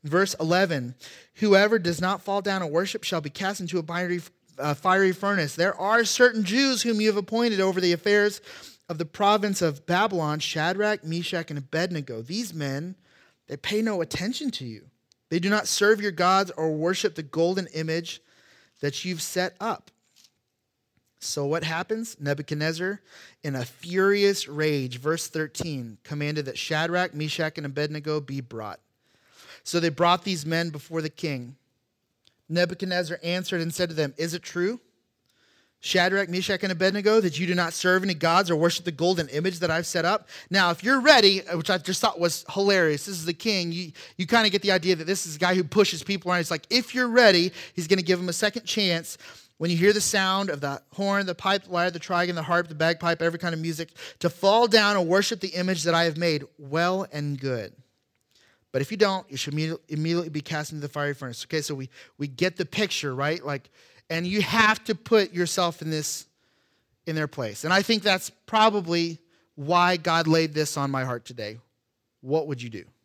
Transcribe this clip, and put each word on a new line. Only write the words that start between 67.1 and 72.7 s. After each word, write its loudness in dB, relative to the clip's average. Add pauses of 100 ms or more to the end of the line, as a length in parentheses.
their -2
place. -8
And 0
I 4
think 0
that's 0 (160)
probably 2 (360)
why 2
God 0
laid 2
this -2
on -2
my -2
heart -6
today. -12 (600)
What -2
would -6
you -10
do? -12 (220)